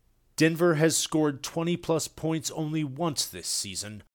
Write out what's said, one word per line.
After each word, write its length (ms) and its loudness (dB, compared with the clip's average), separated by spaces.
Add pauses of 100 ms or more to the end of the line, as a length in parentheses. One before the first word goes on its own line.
(380)
Denver 380 6
has 200 4
scored 480 0
twenty-plus 640 -2
points 440 -4
only 340 -2
once 400 -2
this 220 -10
season, 560 -6 (120)